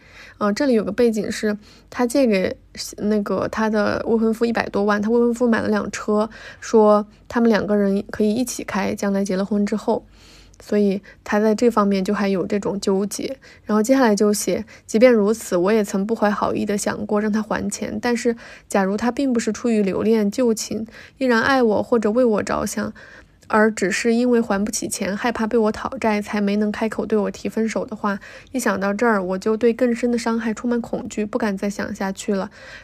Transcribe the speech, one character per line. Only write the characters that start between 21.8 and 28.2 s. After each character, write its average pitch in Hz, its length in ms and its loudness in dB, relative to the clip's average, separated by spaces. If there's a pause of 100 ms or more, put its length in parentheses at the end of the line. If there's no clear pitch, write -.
或 240 160 2
者 214 120 0
为 240 120 2
我 220 200 2
着 - 240 -4
想， 214 260 -6 (560)
而 220 240 4
只 202 180 -2
是 233 220 0
因 240 160 2
为 240 100 4
还 208 240 0
不 214 80 -2
起 - 160 -6
钱， 202 300 -4
害 233 160 -2
怕 220 140 -2
被 214 100 0
我 220 160 2
讨 - 240 -6
债， 214 240 0
才 208 220 -2
没 202 140 0
能 214 140 0
开 220 200 -2
口 208 160 -4
对 214 120 2
我 196 120 0
提 - 180 -8
分 220 180 -2
手 208 200 -4
的 214 100 -10
话， 202 240 -4 (320)